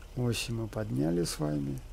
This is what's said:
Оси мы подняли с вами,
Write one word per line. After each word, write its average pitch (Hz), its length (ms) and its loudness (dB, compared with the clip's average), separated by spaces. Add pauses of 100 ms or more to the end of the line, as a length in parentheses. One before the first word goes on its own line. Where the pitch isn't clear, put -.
(180)
Оси 120 340 2
мы 113 160 0
подняли 127 560 2
с - 160 -2
вами, 147 400 0 (140)